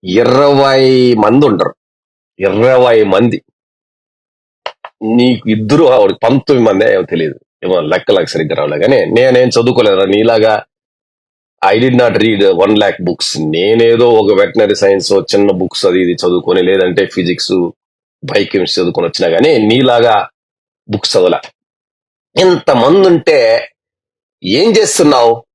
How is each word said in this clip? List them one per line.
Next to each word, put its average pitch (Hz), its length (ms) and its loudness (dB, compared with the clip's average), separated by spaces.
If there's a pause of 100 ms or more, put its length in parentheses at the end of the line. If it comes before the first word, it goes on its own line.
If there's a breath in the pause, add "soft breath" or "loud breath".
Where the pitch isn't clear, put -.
ఇరవై 131 1080 2
మంది 113 320 2
ఉండరు, 95 280 -2 (640)
ఇరవై 113 640 2
మంది. 101 400 0 (1600)
నీకు 117 480 0
ఇద్దరు, 110 340 0
ఆవిడ 117 280 2
పంతొమ్మిది 131 560 0
మంది, 98 160 0 (100)
ఏమో 92 80 -2
తెలియదు, 80 360 -6 (260)
ఏమో 92 160 -2
లెక్కలకు 87 460 -2
సరిగ్గా 78 280 -6
రావలే. 73 240 -4
కానీ 123 280 2
నేనేం 127 420 2
చదువుకోలేదురా 113 560 0
నీలాగా. 107 600 0 (1000)
I 95 120 0
did 123 200 0
not 120 280 2
read 107 200 0 (120)
one 98 200 0
lakh 104 300 -2
books. 87 240 -6 (100)
నేనేదో 113 720 0
ఒక 104 300 2
వెటర్నరీ 104 340 0
సైన్స్ 98 380 0
చిన్న 101 400 0
బుక్స్ 92 340 -4
అది 92 160 0
ఇది 87 100 -2
చదువుకొని, 90 500 -2
లేదంటే 92 440 0
ఫిజిక్స్, 90 640 -4 (540)
బయోకెమిస్ట్రీ 98 580 -4
చదువుకొని 87 240 -4
వచ్చినా - 220 -4
గానీ 120 380 0
నీలాగా 117 600 0 (640)
బుక్స్ 104 260 -6
చదవలే. 87 240 0 (1000)
ఇంతమంది 180 680 2
ఉంటే 151 640 0 (720)
ఏం 143 260 0
చేస్తున్నావు? 143 720 0 (120)